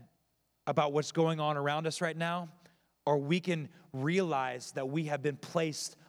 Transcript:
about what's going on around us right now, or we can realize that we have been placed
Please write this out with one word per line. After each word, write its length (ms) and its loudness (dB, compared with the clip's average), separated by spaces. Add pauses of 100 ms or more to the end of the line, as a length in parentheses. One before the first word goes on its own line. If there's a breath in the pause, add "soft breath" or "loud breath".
(640)
about 280 2
what's 180 0
going 300 2
on 160 0
around 280 0
us 140 -4
right 160 -2
now, 320 -4 (580 soft breath)
or 120 6
we 240 2
can 260 -2 (240 loud breath)
realize 800 0
that 160 -2
we 160 -2
have 180 -2
been 160 0
placed 600 -4 (120)